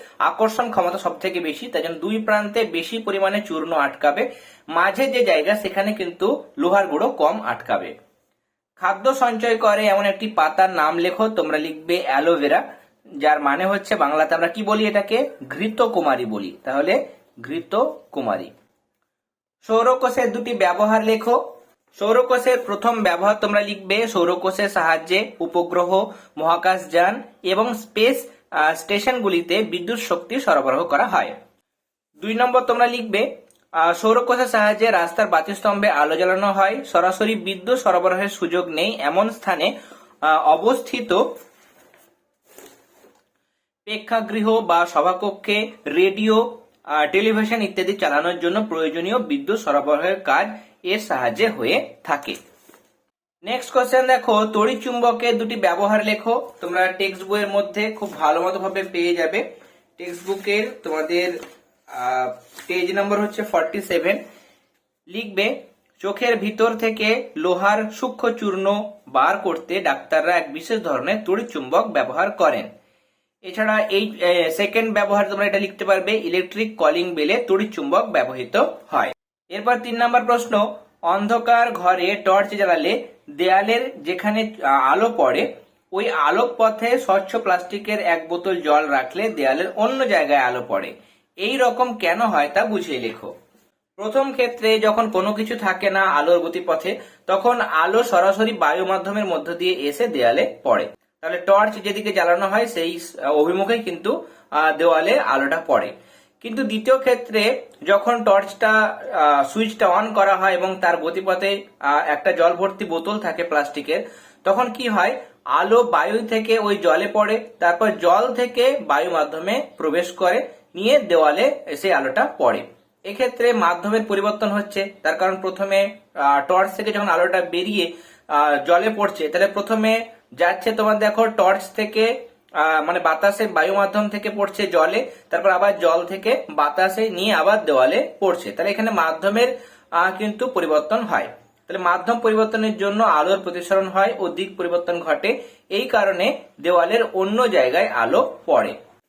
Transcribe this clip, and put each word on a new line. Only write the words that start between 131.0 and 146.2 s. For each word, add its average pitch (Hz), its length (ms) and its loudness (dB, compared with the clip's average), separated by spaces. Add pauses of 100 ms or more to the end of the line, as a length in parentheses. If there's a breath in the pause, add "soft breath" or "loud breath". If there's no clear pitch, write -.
টর্চ 196 360 2 (140)
থেকে, 220 520 -2 (240)
আহ, 156 300 2
মানে 170 180 0
বাতাসে 196 460 2
বায়ু 175 280 0
মাধ্যম 202 340 0
থেকে 208 220 -6
পড়ছে 202 360 -2
জলে, 175 440 2 (200 loud breath)
তারপর 170 200 2
আবার 196 280 2
জল 170 280 2
থেকে 196 440 -2
বাতাসে 185 600 0
নিয়ে 185 240 -2
আবার 202 300 2
দেওয়ালে 147 560 2
পড়ছে, - 320 0
তাহলে 190 180 -2
এখানে 220 200 -2
মাধ্যমের, 196 680 0 (320 loud breath)
আহ, 180 280 2
কিন্তু 214 280 -4
পরিবর্তন 175 560 0
হয়। 104 240 -2 (400)
তাহলে 185 120 -8
মাধ্যম 185 420 0
পরিবর্তনের 220 580 0
জন্য 202 260 0
আলোর 185 360 2
প্রতিসরণ 185 480 -2
হয় 190 300 0
ও 185 100 -2
দিক 190 280 -8
পরিবর্তন 175 440 -2
ঘটে, 175 420 -2 (260 loud breath)
এই 220 200 -4
কারণে 196 500 0 (220)